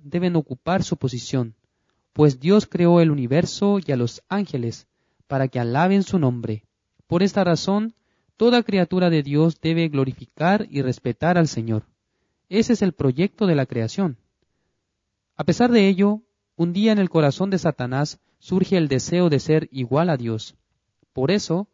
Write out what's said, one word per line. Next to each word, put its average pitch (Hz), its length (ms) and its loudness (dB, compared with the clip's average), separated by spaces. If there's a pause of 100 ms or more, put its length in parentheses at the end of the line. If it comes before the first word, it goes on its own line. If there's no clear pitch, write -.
deben 175 340 -2
ocupar 165 480 -2
su 165 120 -4
posición, 120 580 -4 (580)
pues 143 260 4
Dios 190 280 4
creó 175 340 4
el 165 100 4
universo 156 760 0
y - 60 -6
a 135 60 0
los 120 320 -4
ángeles 139 580 -6 (400)
para 135 220 0
que 127 100 -4
alaben 165 460 2
su 185 140 -2
nombre. 117 460 -2 (440)
Por 175 140 0
esta 202 220 0
razón, 196 500 -2 (420)
toda 240 260 2
criatura 185 480 0
de 156 120 2
Dios 147 380 0
debe 165 280 -2
glorificar 147 840 -2
y 143 100 -4
respetar 127 560 -2
al 165 120 4
Señor. 113 360 -4 (640)
Ese 226 240 0
es 214 100 0
el 185 100 0
proyecto 147 540 -2
de 170 80 2
la 135 120 0
creación. 123 500 -4 (1200)
A 156 80 -8
pesar 240 280 2
de 208 160 4
ello, 202 340 0 (320)
un 170 180 -2
día 208 200 2
en 208 60 2
el 185 120 0
corazón 160 400 0
de 190 80 -2
Satanás 143 640 -4 (180)
surge 190 400 -2
el 156 100 0
deseo 170 400 0
de 139 120 2
ser 156 320 0
igual 135 360 -2
a 156 80 0
Dios. 113 380 -8 (580)
Por 143 180 -2
eso, 196 440 -2